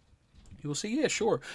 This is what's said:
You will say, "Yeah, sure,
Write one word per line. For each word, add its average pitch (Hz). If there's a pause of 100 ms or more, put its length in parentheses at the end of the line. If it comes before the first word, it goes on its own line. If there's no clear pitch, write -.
(640)
You 147
will 147
say, 208
"Yeah, 269
sure, 196 (140)